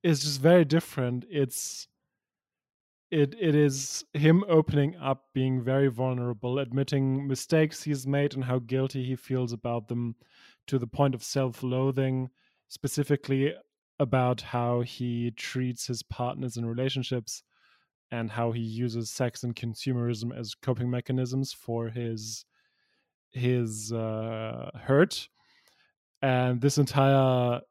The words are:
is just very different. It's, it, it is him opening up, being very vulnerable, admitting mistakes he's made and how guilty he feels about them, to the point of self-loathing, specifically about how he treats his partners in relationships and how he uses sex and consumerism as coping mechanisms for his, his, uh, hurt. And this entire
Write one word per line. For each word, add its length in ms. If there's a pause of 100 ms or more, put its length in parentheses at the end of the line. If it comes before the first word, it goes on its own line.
is 200
just 200
very 240
different. 640
It's, 580 (1200)
it, 280
it 160
is 580
him 340
opening 500
up, 360
being 300
very 240
vulnerable, 720
admitting 680
mistakes 560
he's 220
made 300
and 80
how 160
guilty 440
he 120
feels 360
about 360
them, 280 (520)
to 100
the 80
point 300
of 80
self-loathing, 1040 (380)
specifically 880 (420)
about 440
how 400
he 500
treats 560
his 160
partners 540
in 100
relationships 760 (680)
and 180
how 220
he 100
uses 480
sex 340
and 120
consumerism 840
as 180
coping 340
mechanisms 640
for 360
his, 560 (840)
his, 600
uh, 840
hurt. 520 (960)
And 400
this 160
entire 920